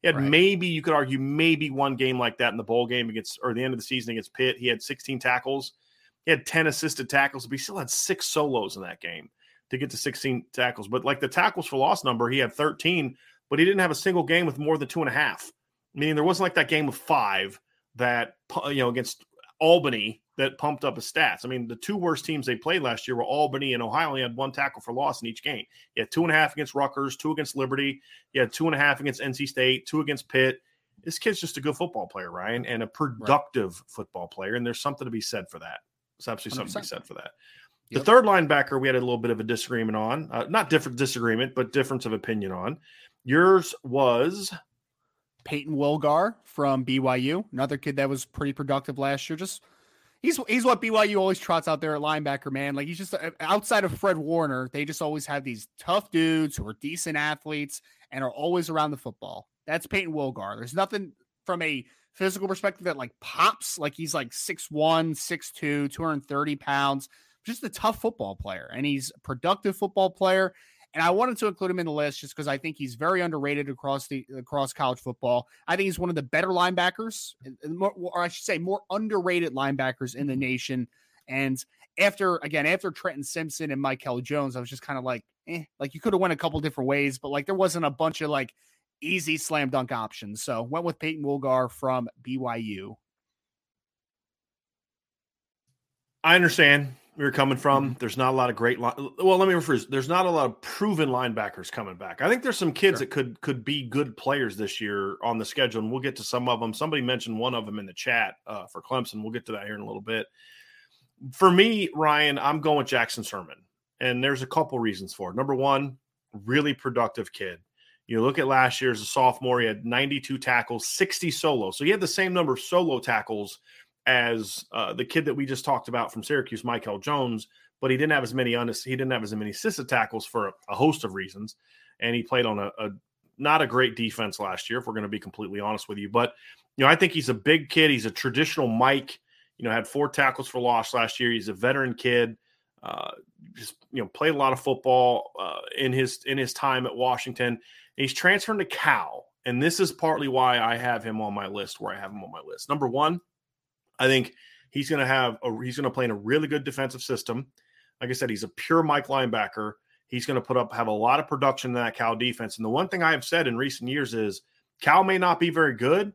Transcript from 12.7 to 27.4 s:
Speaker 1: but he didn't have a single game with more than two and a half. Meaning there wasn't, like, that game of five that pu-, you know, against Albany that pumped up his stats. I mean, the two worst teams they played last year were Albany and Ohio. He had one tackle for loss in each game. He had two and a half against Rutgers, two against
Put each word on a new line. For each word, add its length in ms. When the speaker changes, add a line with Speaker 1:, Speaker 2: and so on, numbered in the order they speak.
Speaker 1:
but 80
he 80
didn't 140
have 100
a 60
single 280
game 220
with 140
more 180
than 100
two 120
and 100
a 40
half. 380
Meaning 180
there 120
wasn't, 180
like, 120
that 120
game 220
of 60
five 640
that 400
pu-, 200
you 140
know, 60
against 340
Albany 640
that 200
pumped 260
up 120
his 100
stats. 400
I 20
mean, 200
the 80
two 200
worst 300
teams 220
they 80
played 260
last 260
year 80
were 80
Albany 520
and 80
Ohio. 320
He 80
had 120
one 160
tackle 300
for 100
loss 300
in 60
each 160
game. 220
He 80
had 80
two 140
and 80
a 40
half 180
against 200
Rutgers, 420
two 160
against 240